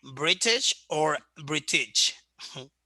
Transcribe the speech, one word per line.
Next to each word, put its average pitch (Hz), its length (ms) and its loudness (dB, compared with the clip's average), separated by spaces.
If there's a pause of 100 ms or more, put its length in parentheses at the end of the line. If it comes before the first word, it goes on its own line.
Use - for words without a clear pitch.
British 185 640 2 (160)
or 156 280 2 (200)
British? 147 760 -2 (420)
<laughs> 135 300 -16